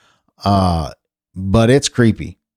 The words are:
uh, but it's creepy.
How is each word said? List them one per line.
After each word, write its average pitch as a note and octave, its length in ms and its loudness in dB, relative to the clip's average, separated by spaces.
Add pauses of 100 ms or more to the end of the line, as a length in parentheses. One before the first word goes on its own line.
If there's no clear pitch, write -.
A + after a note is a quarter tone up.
(460)
uh, F2+ 460 0 (440)
but G2 340 0
it's C#3 200 2
creepy. A2 480 -2 (200)